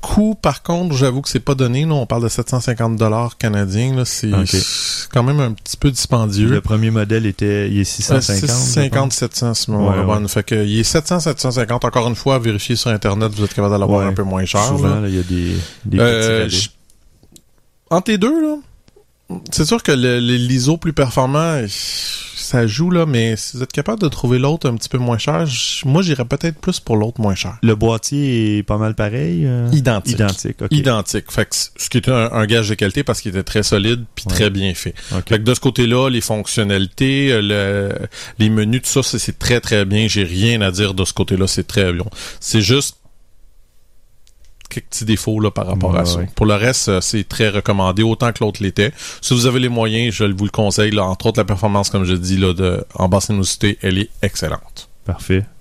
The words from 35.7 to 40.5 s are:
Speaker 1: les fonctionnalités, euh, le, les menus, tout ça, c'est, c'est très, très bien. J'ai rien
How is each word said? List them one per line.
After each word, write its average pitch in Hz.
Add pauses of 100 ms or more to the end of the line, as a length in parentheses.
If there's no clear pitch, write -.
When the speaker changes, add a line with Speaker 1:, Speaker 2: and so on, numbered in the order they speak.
Speaker 1:
les 120
fonctionnalités, 110
euh, 110
le, 101 (320)
les 107
menus, 110
tout -
ça, 135
c'est, 123
c'est 151
très, 120
très 104
bien. 104
J'ai 101
rien 104